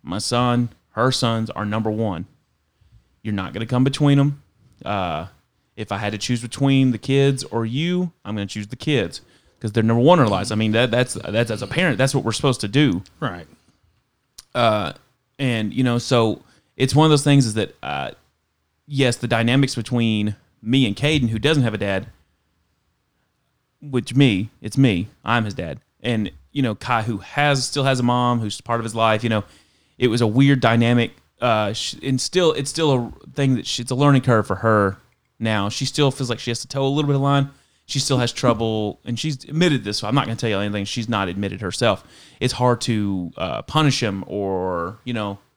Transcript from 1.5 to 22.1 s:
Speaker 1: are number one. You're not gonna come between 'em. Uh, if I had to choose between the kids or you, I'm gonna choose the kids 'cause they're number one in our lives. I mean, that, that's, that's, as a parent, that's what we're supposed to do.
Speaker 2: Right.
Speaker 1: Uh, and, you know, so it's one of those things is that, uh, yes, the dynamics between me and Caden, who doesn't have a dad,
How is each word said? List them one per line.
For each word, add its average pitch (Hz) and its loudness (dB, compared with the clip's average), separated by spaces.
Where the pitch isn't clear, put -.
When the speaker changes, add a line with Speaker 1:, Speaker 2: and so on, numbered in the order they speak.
Speaker 1:
are - -6
number 107 -2
one. 107 -4
You're 104 -6
not 95 -6
gonna 110 -6
come 127 0
between 139 4
'em. 143 0
Uh, 87 -4
if 107 -8
I 98 -2
had 104 -2
to 107 -6
choose 120 -2
between 135 2
the 117 -2
kids 139 0
or 113 -4
you, 170 -2
I'm 104 -8
gonna 101 -4
choose 104 -10
the - -18
kids 117 -2
'cause 107 -6
they're 113 2
number 117 4
one 165 8
in 135 8
our 107 4
lives. 95 -2
I - -2
mean, 107 0
that, 123 2
that's, 123 0
that's, 110 -2
as 104 -4
a 120 -6
parent, 160 0
that's 135 2
what 139 0
we're 113 0
supposed 131 0
to 107 -4
do. 104 2
Speaker 2:
Right. 87 -8
Speaker 1:
Uh, 107 0
and, 117 -2
you 131 2
know, 120 2
so 117 2
it's 131 0
one 151 6
of 160 6
those 143 4
things 139 6
is 113 -2
that, 104 -4
uh, 69 -6
yes, 135 0
the 120 -6
dynamics 120 2
between 110 0
me 127 2
and 104 -4
Caden, 147 0
who 110 -2
doesn't 143 2
have 113 0
a 107 -8
dad, 98 -4